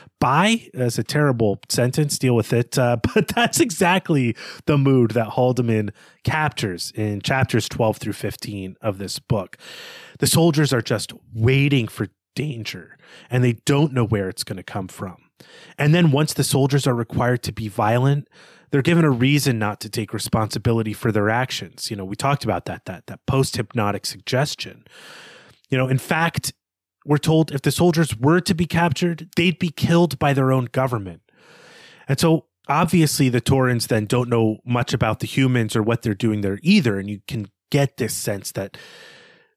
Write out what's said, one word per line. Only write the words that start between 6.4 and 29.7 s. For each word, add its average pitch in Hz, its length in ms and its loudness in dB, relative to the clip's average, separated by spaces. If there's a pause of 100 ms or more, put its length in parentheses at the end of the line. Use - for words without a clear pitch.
in 104 260 -4
chapters 131 480 0
twelve 110 280 0
through 104 160 -8
fifteen 95 680 -10
of 101 160 -4
this 98 220 -10
book. - 380 -4 (640)
The 143 80 0
soldiers 156 460 2
are 117 80 2
just - 320 -4 (200)
waiting 131 540 2
for 104 200 -6 (280)
danger, 120 600 -10 (320)
and 123 140 2
they 123 100 4 (120)
don't 143 280 2
know 123 120 0
where 98 240 0
it's - 140 -8
gonna 92 200 -12
come 95 240 -8
from. 92 300 -14 (600)
And 147 160 4
then 175 180 4
once 151 220 2
the 143 100 -2
soldiers 135 440 0
are 123 80 2
required 123 480 -2
to - 80 -6
be 110 160 -8
violent, 123 600 0 (460)
they're 143 80 4
given 165 240 2
a 147 60 4
reason 127 480 2
not 104 220 -4
to 107 80 -10
take 107 260 -6
responsibility 110 760 -2
for 113 180 -2
their 104 180 0
actions. 117 640 -4
You 110 40 -8
know, 98 100 -8
we 98 100 -10
talked 139 280 -2
about 95 220 -4
that, 92 200 -10
that, 90 200 -14
that - 220 -18
post-hypnotic 113 800 -2
suggestion. - 800 -6 (840)
You 135 80 0
know, 127 100 2
in 131 120 2
fact, - 540 -2 (520)
we're 143 140 2
told 160 320 2
if 143 100 -4
the 143 100 0
soldiers 165 460 2
were 151 240 4
to 180 140 0
be 170 100 0
captured, 170 720 -2
they'd 170 240 2
be 175 100 -2
killed 170 480 2